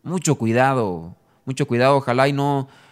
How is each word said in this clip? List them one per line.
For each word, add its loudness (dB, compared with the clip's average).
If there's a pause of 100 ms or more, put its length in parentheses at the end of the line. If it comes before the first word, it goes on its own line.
Mucho -2
cuidado, -2 (300)
mucho -4
cuidado. 2
Ojalá 2
y 0
no, -2 (240)